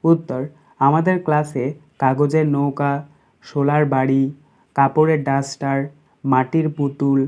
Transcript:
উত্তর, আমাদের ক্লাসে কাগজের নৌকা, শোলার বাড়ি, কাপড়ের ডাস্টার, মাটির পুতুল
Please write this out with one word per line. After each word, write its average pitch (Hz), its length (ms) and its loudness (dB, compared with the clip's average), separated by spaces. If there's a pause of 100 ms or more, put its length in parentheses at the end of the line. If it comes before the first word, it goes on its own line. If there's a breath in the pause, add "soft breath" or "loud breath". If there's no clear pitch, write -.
উত্তর, 160 420 0 (320 soft breath)
আমাদের 165 460 2
ক্লাসে 151 500 -2 (240)
কাগজের 143 480 0
নৌকা, 143 580 -2 (380 soft breath)
শোলার 147 420 0
বাড়ি, 135 480 0 (420 soft breath)
কাপড়ের 151 500 2
ডাস্টার, 139 640 -2 (360 soft breath)
মাটির 135 420 2 (100)
পুতুল 139 520 0